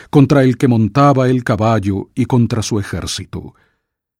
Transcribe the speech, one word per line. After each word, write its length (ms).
contra 340
el 140
que 120
montaba 600
el 160
caballo 720
y 100
contra 380
su 180
ejército. 760